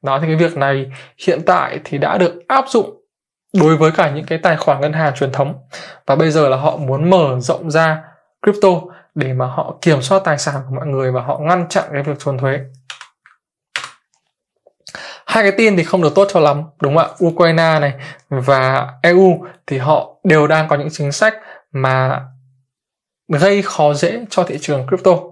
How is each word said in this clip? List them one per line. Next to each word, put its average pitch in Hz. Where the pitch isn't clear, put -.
Đó, 135
thì 160
cái 160
việc 160
này 139
hiện 175
tại 156
thì -
đã 156
được 175
áp 269
dụng -
đối 160
với 156
cả 160
những 139
cái 165
tài 165
khoản 139
ngân 151
hàng 156
truyền 131
thống. 139
Và 139
bây 160
giờ 151
là 131
họ 147
muốn 147
mở 147
rộng 160
ra 156
crypto 202
để 131
mà 127
họ -
kiểm 147
soát 190
tài 156
sản 143
của 131
mọi 151
người 135
và 127
họ 135
ngăn 170
chặn -
cái 143
việc 143
trốn 139
thuế. 135
Hai 226
cái 196
tin 208
thì 165
không 185
được 151
tốt 196
cho 180
lắm, 147
đúng 143
không 160
ạ? -
Ukraine 165
này 143
và 131
E 170
U 180
thì 139
họ 139
đều 156
đang 156
có 151
những 143
chính 143
sách 214
mà 131
gây 190
khó 147
dễ 190
cho 185
thị -
trường 131
crypto 180